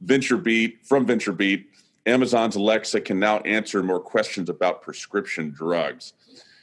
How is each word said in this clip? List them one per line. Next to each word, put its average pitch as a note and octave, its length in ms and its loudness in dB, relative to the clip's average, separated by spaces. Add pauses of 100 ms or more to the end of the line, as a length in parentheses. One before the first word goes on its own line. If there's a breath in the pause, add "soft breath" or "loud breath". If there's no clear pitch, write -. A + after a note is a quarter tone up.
VentureBeat, A2+ 800 2
from C3+ 220 2
VentureBeat, G2 580 0 (420 soft breath)
Amazon's A2+ 500 2
Alexa G#2+ 440 0
can G2 180 -2
now G#2+ 220 2
answer G#2+ 420 0
more F#2 180 0
questions G2+ 480 -2
about F2 340 -2
prescription E2 680 -6
drugs. D#2+ 640 -4 (500 soft breath)